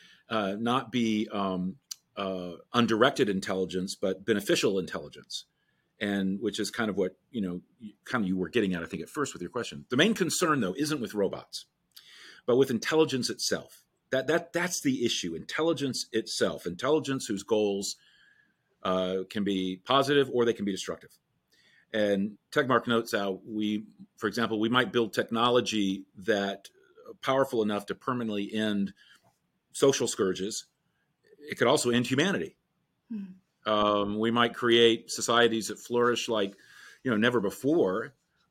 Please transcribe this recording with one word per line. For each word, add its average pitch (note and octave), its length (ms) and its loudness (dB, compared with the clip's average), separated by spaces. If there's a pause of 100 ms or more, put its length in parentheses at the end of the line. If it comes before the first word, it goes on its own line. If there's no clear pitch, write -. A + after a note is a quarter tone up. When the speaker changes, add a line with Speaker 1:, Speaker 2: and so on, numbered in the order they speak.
(280)
Speaker 1:
uh, G2+ 300 -2
not A#2+ 320 -2
be, A2 400 0
um, F#2+ 460 -2 (400)
uh, F#2 380 -6 (200)
undirected A#2 540 2
intelligence, F#2+ 640 -2
but F#2+ 320 -4
beneficial G#2+ 540 0
intelligence, D2+ 640 -12 (560)
and G2+ 400 -2
which G#2+ 180 -4
is G2+ 140 -4
kind A2 180 -2
of F2+ 60 -6
what, F#2+ 200 -2 (140)
you A#2+ 100 -6
know, F2+ 200 -4 (180)
you, G#2 140 -16 (120)
kind A#2 200 -4
of F2+ 40 -2
you F#2+ 80 0
were F2+ 120 -2
getting G2+ 260 0
at, E2+ 80 -4
I D#2+ 40 -8
think, D#2+ 180 -10
at - 40 -14
first C#3+ 240 -6
with - 100 -12
your F2 100 -8
question. A2 380 -10
The B2 60 -2
main F#3+ 180 4
concern, E3 440 0
though, F#2 180 0
isn't D3 240 -2
with G#2 140 -6
robots, - 520 -4 (800)
but A#2+ 100 4
with C3 120 6
intelligence C3+ 600 2
itself. - 540 -6 (280)
That, C3 160 0
that, E3 240 0
that's F3 280 -2
the B2+ 240 0
issue. F2 300 -2
Intelligence C#3 800 -2
itself, G#2+ 520 -2
intelligence C3+ 640 -2
whose G2 160 -6
goals, G2+ 540 -2 (880)
uh, F#2 440 0
can G#2+ 140 -4
be F#2+ 420 -2
positive C3+ 480 4
or A#2+ 120 2
they A#2 80 4
can G#2 120 -6
be G2+ 60 0
destructive. F2+ 400 -8 (840)
And G#2 460 0 (140)
Tegmark B2+ 340 4
notes A#2 240 2
how G2+ 340 -2
we, G#2+ 380 -2 (340)
for A2+ 120 -2
example, G#2+ 320 -2
we A2+ 80 2
might A#2+ 240 2
build A#2 200 2
technology A2+ 920 0 (140)
that, G2 500 -2 (420)
uh, G#2+ 100 -18
powerful C3 440 2
enough G#2 220 0
to F#2+ 100 -6
permanently A2 580 -4
end G#2 400 0 (840)
social C#3 320 4
scourges, F#2+ 580 -2 (840)
it - 80 -8
could A#2+ 100 4
also C3+ 220 2
end A#2+ 160 2
humanity. C3+ 500 0 (560)
Speaker 2:
Hmm. F#3+ 580 -10
Speaker 1:
Um, G#2 480 2
we A2+ 120 2
might A#2 240 2
create A#2 560 6
societies A2+ 580 2
that G2+ 100 -10
flourish A#2+ 500 0
like, G#2 260 0 (500)
you C3 60 0
know, G#2+ 80 2
never A#2+ 220 4
before, A2+ 720 0 (360)